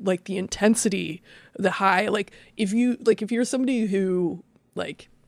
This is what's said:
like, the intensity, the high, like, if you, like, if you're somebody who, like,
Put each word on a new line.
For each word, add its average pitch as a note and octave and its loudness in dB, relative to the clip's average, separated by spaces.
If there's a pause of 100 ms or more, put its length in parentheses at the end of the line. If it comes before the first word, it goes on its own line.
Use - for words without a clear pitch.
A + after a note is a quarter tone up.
like, F#3+ -2
the F#3+ -6
intensity, F3+ 0 (340)
the F#3+ 0
high, G3 2
like, G#3 -2 (240)
if G3+ -2
you, A#3+ 2
like, A3 4
if G3+ -4
you're A#3+ 0
somebody B3 0
who, F3+ 0 (320)
like, - -10 (200)